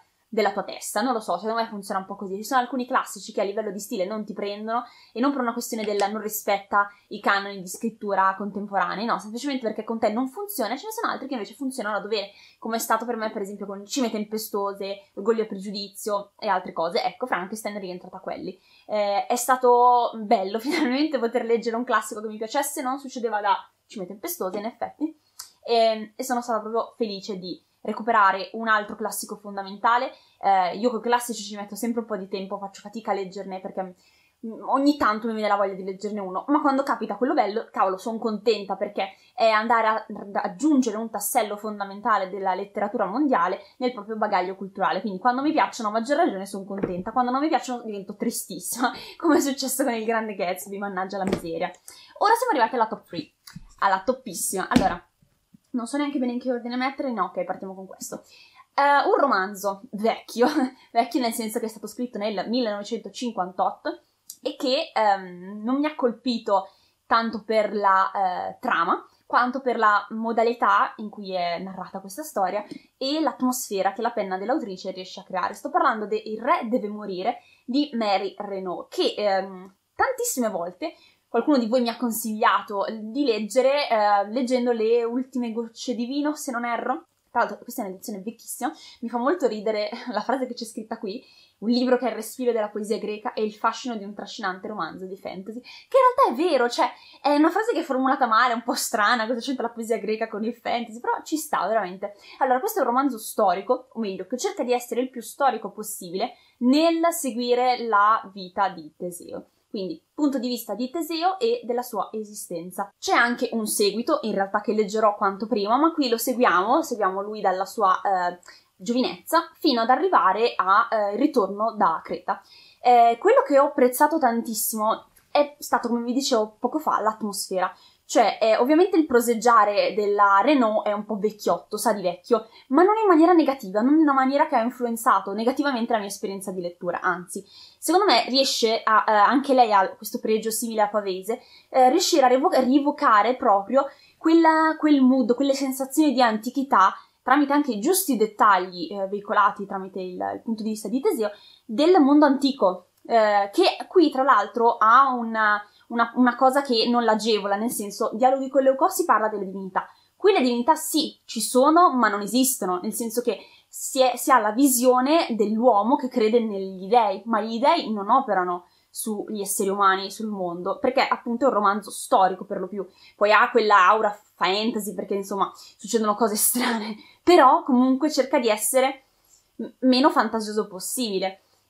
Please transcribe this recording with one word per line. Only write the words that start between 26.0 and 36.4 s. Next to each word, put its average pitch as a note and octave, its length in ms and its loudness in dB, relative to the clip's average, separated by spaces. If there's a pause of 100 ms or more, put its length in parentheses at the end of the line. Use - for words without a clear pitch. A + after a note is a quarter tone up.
e - 80 -12
sono B3 200 -2
stata A3+ 180 -2
proprio A3 360 -4
felice G3+ 420 -6
di F3 260 -12 (240)
recuperare G#3 640 2
un A3+ 160 -6
altro G#3+ 280 -2
classico G#3 400 -8
fondamentale. G#3 760 -2 (280)
Eh, F#3 360 2
io A3+ 140 0
coi G#3+ 100 -4
classici A#3+ 420 -2
ci G#3 140 -12
metto G#3 180 -12
sempre A#3 260 -4
un A3 60 -10
po' G#3+ 100 -6
di F#3+ 120 -10
tempo, G3 300 -8
faccio G3 220 -14
fatica G#3 320 -8
a - 20 0
leggerne F#3+ 460 -8
perché, F#3 340 -10 (520)
mm, G3+ 220 -12
ogni C#4 280 2
tanto A3 300 0
mi A3+ 60 -4
viene G#3+ 160 -2
la G3+ 80 2
voglia G3 180 -2
di F#3 100 -12
leggerne G3+ 360 -8
uno, F#3 280 -8